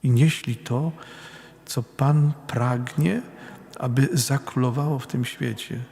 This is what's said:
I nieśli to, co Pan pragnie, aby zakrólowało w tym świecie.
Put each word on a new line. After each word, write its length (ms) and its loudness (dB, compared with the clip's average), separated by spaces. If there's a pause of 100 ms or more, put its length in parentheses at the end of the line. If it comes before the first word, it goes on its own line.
I 60 2
nieśli 460 4
to, 360 -2 (720)
co 180 -4
Pan 480 4 (160)
pragnie, 720 0 (580)
aby 340 2
zakrólowało 880 0
w 80 -12
tym 180 -2
świecie. 540 -6 (120)